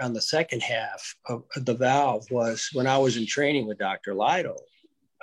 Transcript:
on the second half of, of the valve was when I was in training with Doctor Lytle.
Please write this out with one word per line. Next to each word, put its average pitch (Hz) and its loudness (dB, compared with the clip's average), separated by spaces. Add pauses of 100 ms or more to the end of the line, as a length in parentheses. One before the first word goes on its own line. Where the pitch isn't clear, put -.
on 123 -2
the 107 -2
second 156 -2
half 110 -6 (120)
of, 123 -6 (140)
of 131 -4
the 120 2
valve 127 2
was 117 0
when 131 0
I 131 4
was 131 4
in 113 -2
training 143 0
with 104 -6
Doctor 98 -4
Lytle. 113 0 (600)